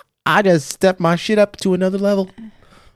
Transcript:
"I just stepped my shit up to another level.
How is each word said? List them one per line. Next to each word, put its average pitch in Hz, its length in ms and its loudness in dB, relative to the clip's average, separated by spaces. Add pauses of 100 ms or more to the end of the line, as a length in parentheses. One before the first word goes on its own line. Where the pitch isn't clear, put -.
(260)
"I 170 160 2
just 175 280 2
stepped 185 300 0
my 170 160 0
shit 208 240 -2
up 202 180 2
to 190 160 -2
another 185 240 -2
level. 196 320 -2 (680)